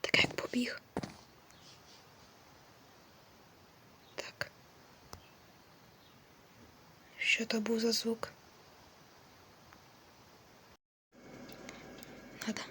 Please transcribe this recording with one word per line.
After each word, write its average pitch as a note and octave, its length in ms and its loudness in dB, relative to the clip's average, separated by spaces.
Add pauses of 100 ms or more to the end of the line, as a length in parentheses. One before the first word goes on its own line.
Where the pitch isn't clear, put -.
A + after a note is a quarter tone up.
Так - 240 6
як - 100 0
побіг. - 480 -2 (3250)
Так. - 360 -6 (2750)
Що - 280 4
то A3+ 140 4
був A3 200 4
за A3+ 120 8
звук? A3+ 400 2 (4000)
Надо. A3 140 0 (100)